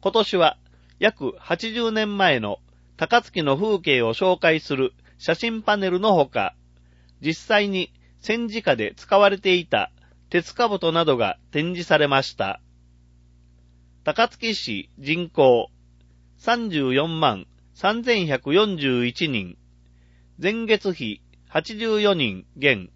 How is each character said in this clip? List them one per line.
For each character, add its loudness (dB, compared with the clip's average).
今 -2
年 0
は 2
約 -2
八 -6
十 -2
年 -2
前 2
の -6
高 0
槻 -8
の 2
風 0
景 2
を 0
紹 2
介 2
す -6
る -2
写 -2
真 -6
パ 0
ネ -2
ル -2
の 2
ほ 4
か、 -4
実 -6
際 2
に -4
戦 -4
時 -6
下 2
で -4
使 0
わ 6
れ -4
て 2
い -2
た -2
鉄 -2
兜 0
な 2
ど 2
が -2
展 -4
示 -8
さ 2
れ 4
ま 2
し -8
た。 -6
高 0
槻 -6
市 -10
人 -4
口、 4
三 -2
十 0
四 0
万 0
三 -2
千 0
百 -2
四 2
十 0
一 -4
人。 -6
前 -4
月 0
比 -8
八 -6
十 -2
四 2
人 -4
減。 0